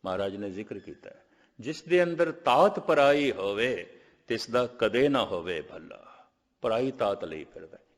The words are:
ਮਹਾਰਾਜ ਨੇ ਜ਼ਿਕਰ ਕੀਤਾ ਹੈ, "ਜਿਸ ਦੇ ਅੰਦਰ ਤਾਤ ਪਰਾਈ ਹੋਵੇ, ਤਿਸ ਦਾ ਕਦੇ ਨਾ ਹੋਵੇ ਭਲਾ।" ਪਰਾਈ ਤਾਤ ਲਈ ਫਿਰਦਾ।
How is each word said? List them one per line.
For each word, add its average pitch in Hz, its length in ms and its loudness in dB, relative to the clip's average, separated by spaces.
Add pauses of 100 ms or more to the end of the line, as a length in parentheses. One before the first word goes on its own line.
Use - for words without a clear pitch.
ਮਹਾਰਾਜ 98 320 -4
ਨੇ 101 140 -8
ਜ਼ਿਕਰ 101 280 -10
ਕੀਤਾ - 320 -18
ਹੈ, - 160 -20 (340)
"ਜਿਸ 143 220 -10
ਦੇ 175 200 2
ਅੰਦਰ 165 300 0
ਤਾਤ 151 460 4
ਪਰਾਈ 143 540 4
ਹੋਵੇ, 101 680 -4 (260)
ਤਿਸ 113 240 -4
ਦਾ 123 160 2
ਕਦੇ 120 420 2
ਨਾ 131 160 2
ਹੋਵੇ 87 360 -4
ਭਲਾ।" - 680 -18 (320)
ਪਰਾਈ 123 300 0
ਤਾਤ 101 340 -2
ਲਈ 78 200 -10
ਫਿਰਦਾ। - 340 -20 (200)